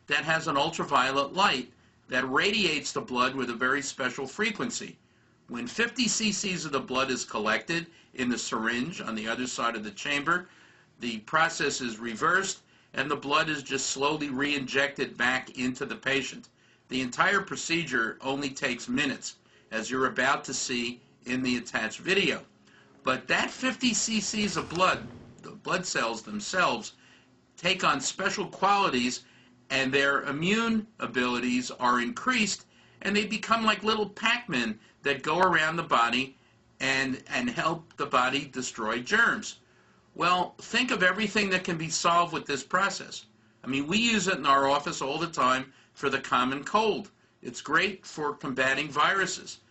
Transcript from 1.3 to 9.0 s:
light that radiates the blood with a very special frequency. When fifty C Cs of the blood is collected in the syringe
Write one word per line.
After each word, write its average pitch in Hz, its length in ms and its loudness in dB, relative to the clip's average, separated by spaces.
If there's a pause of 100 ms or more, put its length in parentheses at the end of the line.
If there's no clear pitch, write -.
light 165 400 2 (360)
that 127 220 0
radiates 165 640 2
the 139 80 -2
blood 127 340 0
with 123 160 -2
a 117 40 -2
very 131 280 2
special 131 460 -4
frequency. 202 680 -4 (520)
When 120 180 -6
fifty 233 400 -2
C 214 240 0
Cs 180 360 -2
of 143 60 -8
the 139 60 2
blood 127 320 0
is 123 140 -2
collected 110 600 -2 (280)
in 127 140 -2
the 117 100 0
syringe 120 600 -2